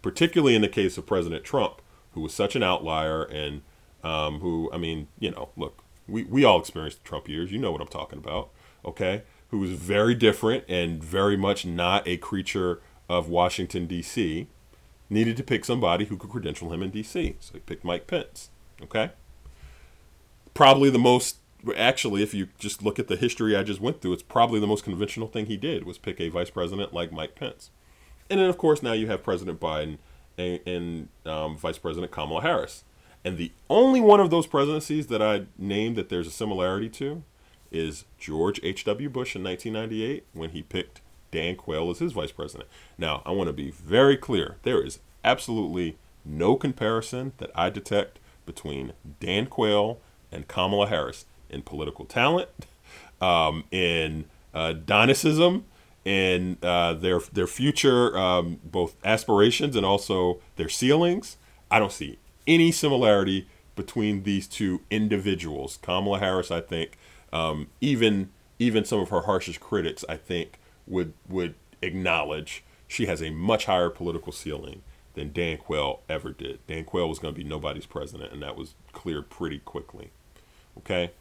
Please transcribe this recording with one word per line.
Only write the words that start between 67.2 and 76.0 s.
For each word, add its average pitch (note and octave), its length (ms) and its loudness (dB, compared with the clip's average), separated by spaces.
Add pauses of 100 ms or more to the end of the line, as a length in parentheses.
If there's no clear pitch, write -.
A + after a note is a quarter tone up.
um, D#2 360 -2 (140)
even, A2 480 2 (300)
even A2 260 2
some G#2+ 140 0
of F2+ 100 -2
her F#2 120 2
harshest F2+ 380 -2
critics, E2 480 -4
I D#2+ 100 -6
think, E2+ 420 -6 (260)
would, F2+ 280 -2 (140)
would F2+ 280 -4 (260)
acknowledge E2 800 -4 (240)
she A2 200 -2
has E2 140 -2
a D#2 80 -6
much F#2 360 0
higher F2+ 240 2
political E2 420 -6
ceiling C#2+ 500 -10 (340)
than D2+ 160 -8
Dan E2 260 -4
Quayle D2 500 -4